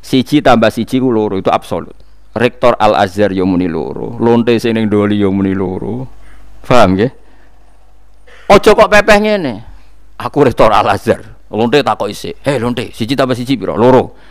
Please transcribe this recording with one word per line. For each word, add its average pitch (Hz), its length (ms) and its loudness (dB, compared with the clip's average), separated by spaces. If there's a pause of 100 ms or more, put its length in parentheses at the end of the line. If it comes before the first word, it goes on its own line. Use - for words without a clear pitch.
Siji 139 400 0
tambah 113 320 4
siji 113 240 -4
ku 127 160 0
loro, 107 240 -2
itu 95 160 -2
absolut. 87 400 -6 (440)
Rektor 117 400 0
Al 107 240 2
Azhar 98 320 0
ya 95 160 0
muni 90 200 0
loro, 80 520 -8
lonte 117 400 2
sing 113 160 -2
ning 110 160 -2
Doli 104 280 0
ya 98 120 0
muni 98 240 -2
loro. 98 480 -6 (560)
Paham 113 320 4
nggih? 101 200 0 (1400)
Aja 202 240 6
kok 220 160 4
pepeh 208 320 4
ngene. 190 300 -2 (680)
Aku 117 200 -4
Rektor 120 320 2
Al 104 160 2
Azhar. 104 480 -2 (100)
Lonte 113 340 0
takok 110 300 -2
isik. - 320 -12
"Hei 139 160 -2
Lonte, 113 320 -4
siji 120 240 -4
tambah 131 180 0
siji 123 240 -2
piro?" 92 220 -6
"Loro." 117 400 4 (120)